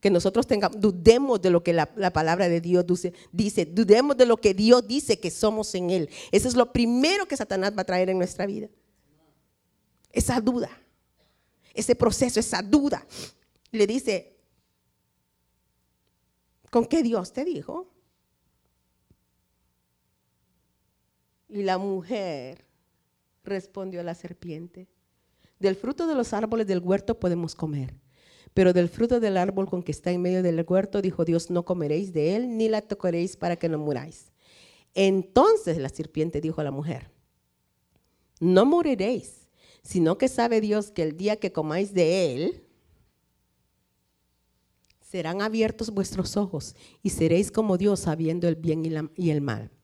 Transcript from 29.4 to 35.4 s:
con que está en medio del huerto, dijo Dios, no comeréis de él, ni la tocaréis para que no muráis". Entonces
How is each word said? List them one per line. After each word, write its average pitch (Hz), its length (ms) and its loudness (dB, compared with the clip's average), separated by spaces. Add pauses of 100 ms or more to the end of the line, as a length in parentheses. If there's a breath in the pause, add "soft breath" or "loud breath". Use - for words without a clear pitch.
con 180 140 -4
que 156 100 -8
está - 180 -6
en 180 120 -2
medio 185 200 0
del 170 240 0
huerto, 196 360 0
dijo 180 220 -2
Dios, 165 260 0
no 175 140 -2
comeréis 175 480 -4
de 160 240 0
él, 240 200 -4
ni 220 120 0
la 214 140 -2
tocaréis 185 540 -4
para 175 200 -4
que 170 120 -4
no 156 100 -2
muráis". 151 540 -8 (600 soft breath)
Entonces 196 840 2